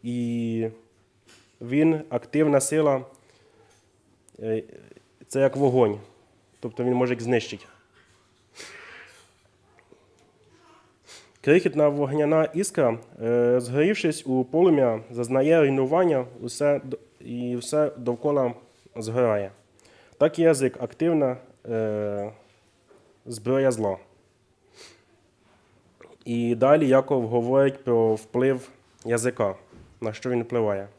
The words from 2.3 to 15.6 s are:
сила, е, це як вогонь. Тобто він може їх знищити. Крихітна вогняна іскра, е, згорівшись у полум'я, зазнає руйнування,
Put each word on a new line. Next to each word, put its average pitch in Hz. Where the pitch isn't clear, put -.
сила, 143
е, 110
це 139
як 135
вогонь. 123
Тобто 123
він 123
може 123
їх 113
знищити. 113
Крихітна 151
вогняна 147
іскра, 151
е, 120
згорівшись 151
у 127
полум'я, 143
зазнає 131
руйнування, 139